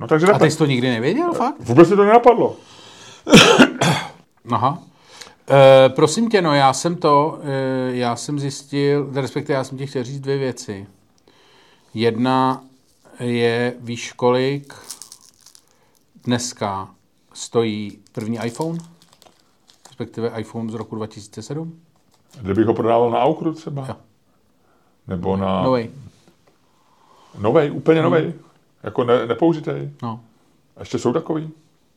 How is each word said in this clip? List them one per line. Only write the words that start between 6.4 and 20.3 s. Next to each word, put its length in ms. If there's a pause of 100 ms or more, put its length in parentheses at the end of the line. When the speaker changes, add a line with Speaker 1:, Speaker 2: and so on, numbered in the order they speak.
Speaker 2:
no, 120
já 180
jsem 240
to, 460
eh, 540
já 200
jsem 220
zjistil, 760
respektive 440
já 60
jsem 140
ti 80
chtěl 180
říct 160
dvě 180
věci. 480 (1080)
Jedna 680 (560)
je, 600
víš, 320
kolik 600 (1500)
dneska 640 (440)
stojí 680 (140)
první 320
iPhone? 340 (1080)
Respektive 400 (120)